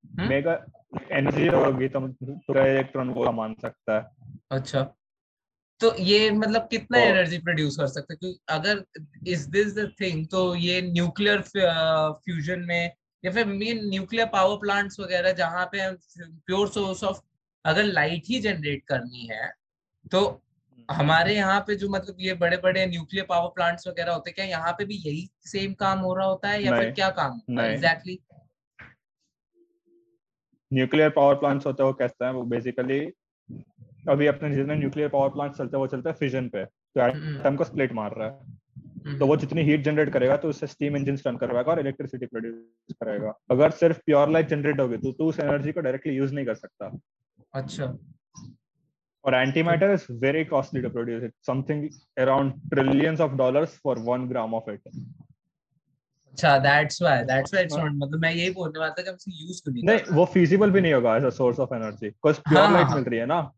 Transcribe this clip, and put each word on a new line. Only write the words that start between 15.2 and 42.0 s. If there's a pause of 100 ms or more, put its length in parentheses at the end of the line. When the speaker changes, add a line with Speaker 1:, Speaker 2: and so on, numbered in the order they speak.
Speaker 1:
जहाँ
पे
हम (240)
प्योर
सोर्स
of (500)
अगर
लाइट
ही
जनरेट
करनी
है, (600)
तो
Speaker 2:
हम्म।
Speaker 1:
हमारे
यहाँ
पे
जो,
मतलब,
ये
बड़े-बड़े
न्यूक्लियर
पावर
प्लांट्स
वगैरह
होते
हैं,
क्या
यहाँ
पे
भी
यही (100)
सेम
काम
हो
रहा
होता
है
या
फिर
Speaker 2:
नहीं,
Speaker 1:
क्या
काम
होता
है?
Speaker 2:
नहीं।
Speaker 1:
Exactly। (2500)
Speaker 2:
न्यूक्लियर
पावर
प्लांट्स
होते
हैं,
वो
कैसे
हैं?
वो
basically (960)
अभी
अपने
जितने
न्यूक्लियर
पावर
प्लांट्स
चलते
हैं,
वो
चलते
हैं
फिजन
पे,
तो
Speaker 1:
हम्म।
Speaker 2:
एटम
को
स्प्लिट
मार
रहा
है।
Speaker 1:
हम्म।
Speaker 2:
तो
वो
जितनी
हीट
जनरेट
करेगा,
तो
उससे
स्टीम
इंजन्स
रन
करवाएगा
और
इलेक्ट्रिसिटी